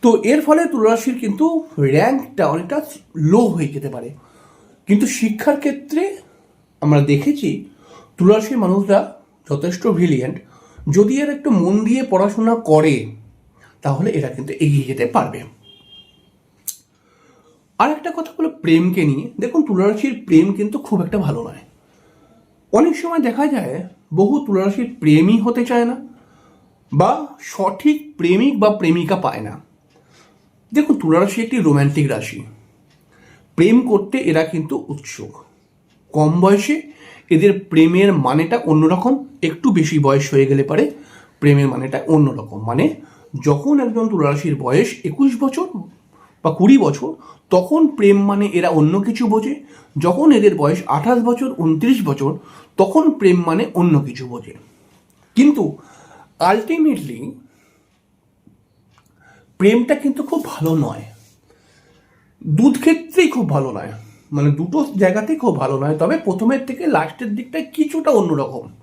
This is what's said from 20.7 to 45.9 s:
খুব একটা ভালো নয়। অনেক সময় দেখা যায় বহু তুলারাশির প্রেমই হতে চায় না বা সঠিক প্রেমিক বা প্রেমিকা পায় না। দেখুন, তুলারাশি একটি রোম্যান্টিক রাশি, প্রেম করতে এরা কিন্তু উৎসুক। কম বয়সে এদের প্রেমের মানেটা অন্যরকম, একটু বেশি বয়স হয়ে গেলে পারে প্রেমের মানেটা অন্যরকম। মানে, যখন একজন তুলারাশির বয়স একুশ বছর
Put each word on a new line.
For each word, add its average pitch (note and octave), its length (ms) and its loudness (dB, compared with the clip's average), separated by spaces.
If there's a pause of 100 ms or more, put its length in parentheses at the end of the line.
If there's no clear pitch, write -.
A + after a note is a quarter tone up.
খুব F#3+ 220 -2
একটা F3 160 -4
ভালো C#3+ 260 -4
নয়। - 160 -16 (1120)
অনেক D#4+ 240 4
সময় E4+ 240 -4
দেখা B3 280 0
যায় F3+ 400 -6 (260)
বহু A3 320 0
তুলারাশির G3+ 540 -2
প্রেমই D#3+ 400 4
হতে A#3+ 260 -2
চায় A#3+ 200 0
না B3+ 220 -8 (880)
বা B3 340 0 (120)
সঠিক - 800 -4
প্রেমিক G#3 420 0
বা G#3+ 100 4
প্রেমিকা F3 460 0
পায় D3 260 -4
না। - 320 -16 (1000)
দেখুন, D4 260 2
তুলারাশি F3+ 420 2
একটি A#3 160 -4
রোম্যান্টিক C#3+ 520 2
রাশি, - 340 -8 (1120)
প্রেম A3+ 320 4
করতে G3+ 300 0
এরা D#3+ 260 0
কিন্তু D#3 440 -6
উৎসুক। - 560 -16 (720)
কম D#3 280 2
বয়সে G3+ 400 2 (480)
এদের F#3+ 300 4 (100)
প্রেমের F3 440 4
মানেটা D#3 440 0
অন্যরকম, F3+ 680 2 (180)
একটু E3+ 280 0
বেশি E3 280 0
বয়স C#3 340 0
হয়ে C#3 120 4
গেলে C#3 180 0
পারে E3+ 280 0 (480)
প্রেমের C#3+ 280 4
মানেটা C3 400 -6
অন্যরকম। A2 580 0
মানে, E3 300 -2 (500)
যখন D3+ 340 0
একজন A3+ 300 -2
তুলারাশির D3 460 -2
বয়স C3 480 -2
একুশ C4+ 360 0
বছর C#4+ 280 -4 (760)